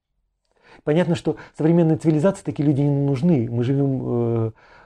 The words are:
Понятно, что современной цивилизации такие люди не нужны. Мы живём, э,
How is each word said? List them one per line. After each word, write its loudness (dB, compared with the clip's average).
Понятно, 0
что -4
современной 2
цивилизации 0
такие -4
люди 0
не 0
нужны. 0
Мы -2
живём, 0
э, -2